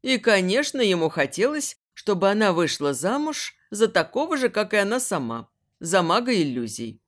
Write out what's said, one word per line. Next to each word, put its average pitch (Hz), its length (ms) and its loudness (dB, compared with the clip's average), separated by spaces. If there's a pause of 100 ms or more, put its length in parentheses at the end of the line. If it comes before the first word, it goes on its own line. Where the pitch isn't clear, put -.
И, 254 160 0
конечно, 220 640 2
ему 175 280 2
хотелось, 208 680 -2 (160)
чтобы 196 380 0
она 208 220 2
вышла 151 420 0
замуж 269 600 -4 (160)
за 208 180 0
такого 277 480 0
же, 254 120 0
как 208 240 -2
и 214 40 0
она 208 240 0
сама, 117 500 -4 (300)
за 175 220 2
мага 233 300 2
иллюзий. 120 760 -2